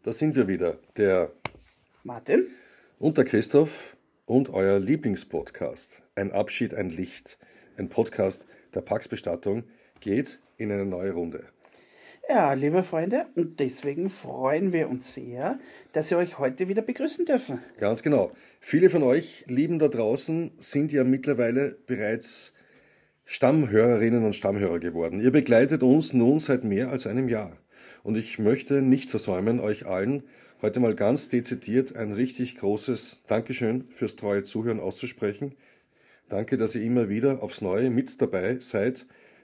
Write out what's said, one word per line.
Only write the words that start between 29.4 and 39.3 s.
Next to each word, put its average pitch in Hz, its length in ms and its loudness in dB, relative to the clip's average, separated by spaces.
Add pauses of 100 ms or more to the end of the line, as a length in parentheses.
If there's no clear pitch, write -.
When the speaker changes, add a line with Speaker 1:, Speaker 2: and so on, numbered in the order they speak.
Speaker 1:
euch 107 240 -4
allen 104 380 -2 (380)
heute 107 200 -2
mal 113 140 4
ganz 110 340 0
dezidiert 123 680 -2
ein 107 160 -6
richtig 123 460 -4
großes 107 720 -4
Dankeschön 113 640 -2
fürs - 260 -6
treue 101 260 -2
Zuhören 110 380 -4
auszusprechen. 117 720 -6 (760)
Danke, 110 280 -2
dass 110 180 -2
ihr 110 80 -4
immer 117 260 2
wieder 131 320 0
aufs - 200 -8
Neue 104 280 0
mit 123 320 -2
dabei 101 380 0
seid, 208 460 -2 (380)